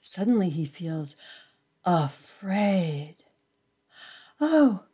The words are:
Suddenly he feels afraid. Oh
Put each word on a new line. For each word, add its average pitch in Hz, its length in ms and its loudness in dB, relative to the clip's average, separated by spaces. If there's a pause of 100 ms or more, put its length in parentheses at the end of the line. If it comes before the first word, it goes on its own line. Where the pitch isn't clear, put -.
Suddenly 202 500 0
he 156 140 -4
feels 156 520 -8 (680)
afraid. 175 1400 -2 (1160)
Oh 294 540 4